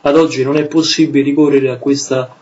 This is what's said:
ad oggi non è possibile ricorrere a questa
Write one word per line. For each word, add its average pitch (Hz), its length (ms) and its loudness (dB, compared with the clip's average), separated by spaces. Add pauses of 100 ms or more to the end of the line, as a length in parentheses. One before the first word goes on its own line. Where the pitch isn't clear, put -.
ad 143 120 0
oggi 135 300 2
non 143 100 -2
è 151 100 0
possibile 147 600 0
ricorrere 139 440 2
a 123 60 -4
questa 139 680 -4